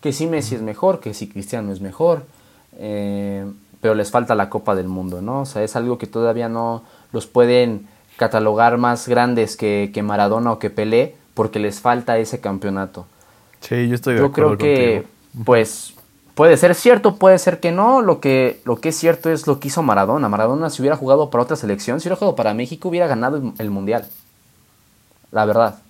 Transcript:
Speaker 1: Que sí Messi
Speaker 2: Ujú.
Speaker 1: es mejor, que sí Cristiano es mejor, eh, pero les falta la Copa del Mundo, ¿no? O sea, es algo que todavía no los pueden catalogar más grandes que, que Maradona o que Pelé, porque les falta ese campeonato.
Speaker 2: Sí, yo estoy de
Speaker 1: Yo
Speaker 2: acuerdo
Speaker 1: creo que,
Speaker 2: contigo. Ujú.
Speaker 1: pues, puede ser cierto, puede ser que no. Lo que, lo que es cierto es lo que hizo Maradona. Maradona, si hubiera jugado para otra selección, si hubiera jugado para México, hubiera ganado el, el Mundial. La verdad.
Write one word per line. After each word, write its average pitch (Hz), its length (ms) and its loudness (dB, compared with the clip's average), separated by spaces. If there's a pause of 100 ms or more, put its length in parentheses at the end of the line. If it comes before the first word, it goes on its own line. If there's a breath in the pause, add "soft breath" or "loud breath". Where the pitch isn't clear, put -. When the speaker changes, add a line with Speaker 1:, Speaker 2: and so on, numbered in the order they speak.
Speaker 1:
Que 147 120 -4
sí 151 140 -4
Messi 143 280 -4
Speaker 2:
Ujú. 113 80 -8
Speaker 1:
es - 0 -
mejor, 165 380 -2
que 107 140 -10
sí 104 140 -12
Cristiano 101 440 -8
es 95 80 -10
mejor, 151 440 -2 (540 soft breath)
eh, 101 680 -6 (360)
pero 110 140 2
les 104 160 -4
falta 120 240 0
la 98 160 0
Copa 104 240 -2
del 92 140 -4
Mundo, 92 320 -8
¿no? 123 220 -6
O 135 40 -8
sea, 110 160 -6
es 110 140 -6
algo 120 220 -4
que 113 80 -10
todavía 117 420 -2
no 117 340 -6 (300 soft breath)
los 113 140 -6
pueden 120 600 2 (300 soft breath)
catalogar 110 600 2
más 120 320 -2
grandes 120 480 0
que, 101 380 -2
que 107 80 -4
Maradona 104 500 0
o 110 60 -4
que 104 120 -6
Pelé, 110 460 0 (180)
porque 107 240 -2
les 104 220 -4
falta 120 380 0
ese 113 220 -4
campeonato. 98 680 -6 (540 soft breath)
Speaker 2:
Sí, 120 280 -2
yo 123 60 0
estoy 123 200 -2
de 117 60 2
Speaker 1:
Yo 139 60 4
Speaker 2:
acuerdo 143 300 2
Speaker 1:
creo - 20 -6
que, 127 360 2
Speaker 2:
contigo. - 200 -8 (200)
Ujú. 113 100 -10
Speaker 1:
pues, 117 500 2 (400)
puede 156 220 8
ser 175 180 4
cierto, 208 420 4
puede 190 220 8
ser 175 220 -2
que 170 120 -2
no. 233 300 4
Lo 180 180 2
que, 131 440 2
lo 120 120 -2
que 156 140 -4
es 156 60 -6
cierto 165 340 0
es 156 160 -2
lo 143 140 0
que 143 80 -8
hizo 160 140 -4
Maradona. 113 460 2
Maradona, 120 420 0
si - 120 -8
hubiera 139 140 2
jugado 139 340 2
para 120 140 2
otra 151 120 -4
selección, 107 440 -4
si 175 80 -8
hubiera 180 100 -2
jugado 196 180 0
para 110 160 0
México, 123 360 -6
hubiera 175 180 0
ganado 131 300 -2
el, 127 220 -6
el 107 120 -6
Mundial. 101 360 -4 (1200)
La 110 160 0
verdad. 107 320 0 (120)